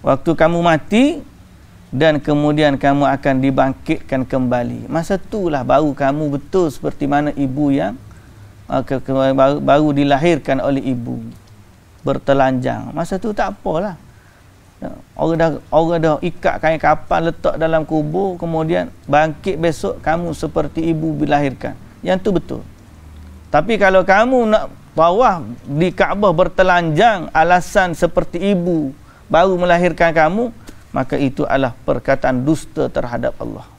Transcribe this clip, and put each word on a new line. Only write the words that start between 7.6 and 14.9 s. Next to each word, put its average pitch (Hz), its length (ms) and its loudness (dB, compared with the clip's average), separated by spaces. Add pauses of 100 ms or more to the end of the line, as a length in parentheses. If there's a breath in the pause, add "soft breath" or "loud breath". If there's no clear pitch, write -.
yang, 160 260 0 (720 loud breath)
ha, 135 160 -2
ke-, 135 160 -4
ke-, 135 140 -6
baru, 135 440 2
baru 143 380 4
dilahirkan 143 640 2
oleh 135 240 -2
ibu, 123 320 -4 (880)
bertelanjang. 131 880 0
Masa 170 240 -6
tu 208 160 -6
tak 202 240 -4
apalah. 180 400 -4 (800 soft breath)
Ya, - 160 -12 (240)